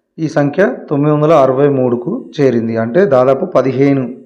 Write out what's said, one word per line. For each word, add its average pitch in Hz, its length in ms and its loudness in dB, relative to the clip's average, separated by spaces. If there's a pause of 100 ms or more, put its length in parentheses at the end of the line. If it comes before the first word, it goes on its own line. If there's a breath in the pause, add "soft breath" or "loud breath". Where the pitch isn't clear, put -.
(180)
ఈ 160 100 -4
సంఖ్య 165 480 -2 (140)
తొమ్మిది 151 260 0
వందల 151 160 2
అరవై 135 360 2
మూడుకు 131 640 -4 (100)
చేరింది. 117 360 0
అంటే 120 280 0
దాదాపు 135 400 2
పదిహేను 131 720 0 (120)